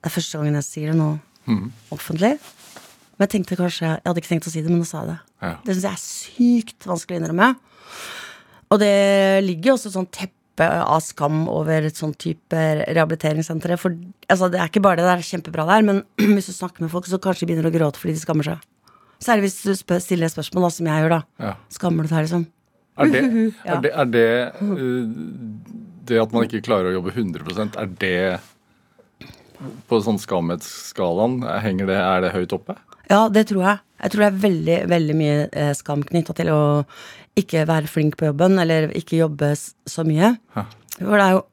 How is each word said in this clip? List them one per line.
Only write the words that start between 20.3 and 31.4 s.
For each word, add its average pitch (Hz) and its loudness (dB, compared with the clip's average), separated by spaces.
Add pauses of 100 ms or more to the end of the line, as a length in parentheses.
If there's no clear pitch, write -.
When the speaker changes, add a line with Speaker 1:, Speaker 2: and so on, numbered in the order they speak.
Speaker 1:
da, 175 2
som 165 -4
jeg 156 2
gjør 165 4
da. 160 0 (200)
Speaker 2:
Ja. 101 -6 (160)
Speaker 1:
Skammer 165 -2
du 156 -2
deg, 160 0
liksom? 170 -2 (540)
Speaker 2:
Er 294 6
det, 262 4 (240)
Speaker 1:
<laughs> - -6
Ja. 175 -2
Speaker 2:
er - -2
det, - 0
er 135 2
det, 117 6 (340)
øh, 131 -2 (960)
det 113 2
at 113 0
man 117 2
ikke 110 -4
klarer 95 2
å 92 0
jobbe 92 -6
hundre 82 -6
prosent, 107 -6
er 110 -4
det 90 -2 (1500)
på 113 2
sånn 110 0
skamhetsskalaen, 92 -4 (260)